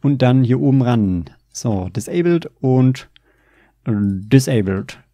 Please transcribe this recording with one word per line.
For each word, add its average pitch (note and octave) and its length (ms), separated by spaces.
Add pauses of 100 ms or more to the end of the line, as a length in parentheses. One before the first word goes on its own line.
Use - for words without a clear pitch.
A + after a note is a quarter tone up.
Und C#3 220
dann C3 200
hier B2+ 160
oben C3+ 220
ran. G#2 440 (260)
So, F#2+ 380
disabled E3+ 600 (100)
und C3 520 (720)
disabled. G#2 1120 (160)